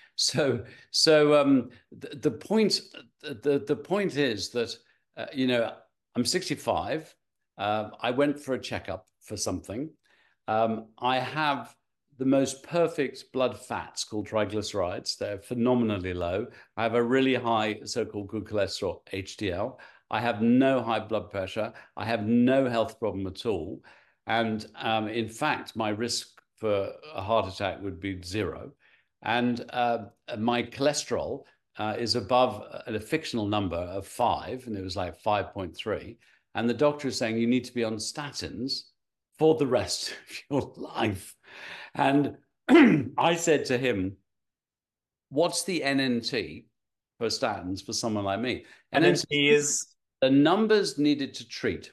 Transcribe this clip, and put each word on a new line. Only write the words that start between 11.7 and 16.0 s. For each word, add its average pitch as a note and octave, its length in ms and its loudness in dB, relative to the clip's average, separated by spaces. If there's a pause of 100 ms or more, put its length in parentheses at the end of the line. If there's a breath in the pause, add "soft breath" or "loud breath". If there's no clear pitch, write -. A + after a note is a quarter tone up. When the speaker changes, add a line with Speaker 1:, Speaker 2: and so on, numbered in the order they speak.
Speaker 1:
the C3 60 -4
most C3+ 380 2
perfect D#3+ 680 -2
blood B2+ 260 0
fats - 460 -8
called G#2+ 240 -6
triglycerides. G#2 880 -2
They're G2+ 220 -6
phenomenally A2+ 760 0